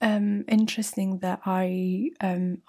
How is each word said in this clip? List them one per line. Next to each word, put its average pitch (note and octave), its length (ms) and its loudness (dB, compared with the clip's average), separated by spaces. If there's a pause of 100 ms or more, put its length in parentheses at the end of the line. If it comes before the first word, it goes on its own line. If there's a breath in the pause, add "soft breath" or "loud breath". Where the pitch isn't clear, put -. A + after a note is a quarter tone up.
um, G#3 480 2
interesting G#3+ 720 0
that F#3 280 -4
I, F#3 640 0 (100)
um, F3+ 380 0 (100)